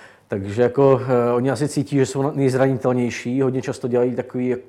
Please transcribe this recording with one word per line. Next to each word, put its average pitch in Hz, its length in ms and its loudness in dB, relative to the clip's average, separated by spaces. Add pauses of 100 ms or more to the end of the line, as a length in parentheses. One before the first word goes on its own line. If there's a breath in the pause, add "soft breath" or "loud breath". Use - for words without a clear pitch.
(280 loud breath)
Takže 101 340 -2
jako, 131 400 4
eh, 120 300 0
oni 123 180 0
asi 135 180 -2
cítí, 143 280 -4
že 131 100 2
jsou 135 160 -4
na-, 139 120 -2
nejzranitelnější. 127 1080 0
Hodně 127 200 0
často 131 260 -6
dělají 123 260 0
takový, 123 420 -4 (120)